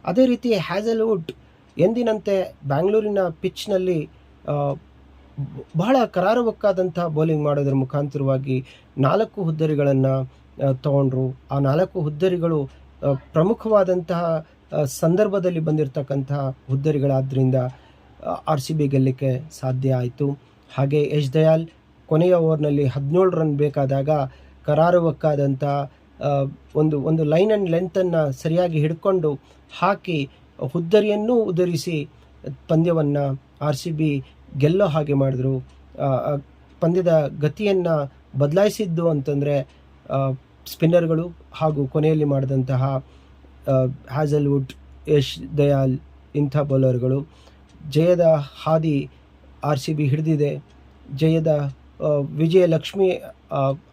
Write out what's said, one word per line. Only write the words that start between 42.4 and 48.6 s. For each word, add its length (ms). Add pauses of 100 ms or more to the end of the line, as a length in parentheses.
ಆ, 40 (380)
ಹ್ಯಾಸಲ್‌ವುಡ್, 640 (360)
ಯಶ್ 480
ದಯಾಲ್ 420 (360)
ಇಂಥ 220
ಬೌಲರ್‌ಗಳು. 680 (640)
ಜಯದ 320 (420)